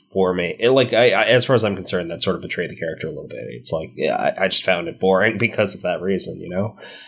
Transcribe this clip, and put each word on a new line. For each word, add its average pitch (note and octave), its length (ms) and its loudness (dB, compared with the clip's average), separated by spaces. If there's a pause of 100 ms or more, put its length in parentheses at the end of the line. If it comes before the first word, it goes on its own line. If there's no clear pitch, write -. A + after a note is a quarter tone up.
(120)
for F#2 200 2
me. A#2+ 280 -2
It, A#2 100 4
like, C3 220 4
I, A#2 180 6
I, G2+ 140 4
as A#2+ 200 4
far C#3 120 2
as A2 80 2
I'm G2+ 100 0
concerned, F2+ 380 -4
that E2+ 100 -6
sort F#2 140 0
of - 60 -8
betrayed D#2+ 280 -6
the - 60 -14
character D#2+ 320 -6
a - 20 -6
little D2+ 180 -10
bit. A#1+ 200 -12
It's B1 240 -6
like, D#2+ 220 -4
yeah, C#2 220 0
I, - 280 0
I G2 40 2
just - 140 -2
found F2 240 0
it - 140 -10
boring G2 380 4
<laughs> - 20 -2
because A2 340 0
of - 80 -14
that F2 200 -2
reason, F#2 380 -2
you E2+ 100 -10
know? G2+ 260 -4 (320)